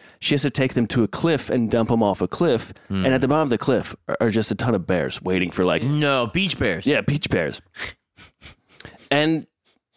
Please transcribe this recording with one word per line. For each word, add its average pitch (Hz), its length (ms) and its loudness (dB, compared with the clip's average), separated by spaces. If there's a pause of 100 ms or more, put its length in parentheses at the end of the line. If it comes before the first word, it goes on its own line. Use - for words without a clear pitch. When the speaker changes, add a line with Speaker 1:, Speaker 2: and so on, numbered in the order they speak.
(220)
Speaker 1:
she - 140 0
has 143 80 0
to 147 60 2
take 131 260 0
them 123 120 2
to 123 160 2
a 107 60 2
cliff 160 400 0
and 117 200 0
dump 113 220 2
'em 117 100 4
off 101 200 2
a 90 80 2
cliff. 139 420 0 (160)
Speaker 2:
Hmm. 95 160 -2
Speaker 1:
And 131 100 2
at 131 60 2
the 127 80 2
bottom 151 160 2
of 143 60 0
the 117 80 0
cliff - 360 -2 (140)
are, - 140 -4
are - 80 2
just 110 220 0
a - 40 -4
ton 117 180 0
of 92 140 -2
bears 80 340 -2
waiting 90 300 0
for, 92 140 0
like, 82 180 2
Speaker 2:
No, 139 440 0
beach 180 300 -2
bears. 92 300 -2
Speaker 1:
Yeah, 131 140 2
beach 147 280 -4
bears. 82 300 -2 (1500)
And, 156 360 0 (500)